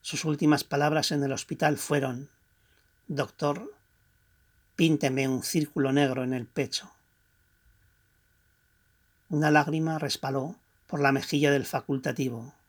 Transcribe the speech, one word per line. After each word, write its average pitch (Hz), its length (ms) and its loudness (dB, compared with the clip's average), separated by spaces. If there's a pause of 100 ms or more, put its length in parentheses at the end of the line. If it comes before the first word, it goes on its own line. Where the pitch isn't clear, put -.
Sus - 240 -6
últimas 151 380 2
palabras 147 480 0
en 143 100 0
el 135 100 -2
hospital 151 460 -2
fueron: 135 520 -2 (760)
"Doctor, 147 680 -4 (1000)
pínteme 143 500 2
un 131 160 -2
círculo 143 500 -2
negro 135 300 2
en 127 120 -2
el 120 120 -6
pecho". - 460 -6 (2500)
Una 151 200 4
lágrima 156 480 2
resbaló 135 580 -4 (300)
por 156 140 -4
la 139 120 6
mejilla 143 380 2
del 139 140 4
facultativo. 131 880 -4 (140)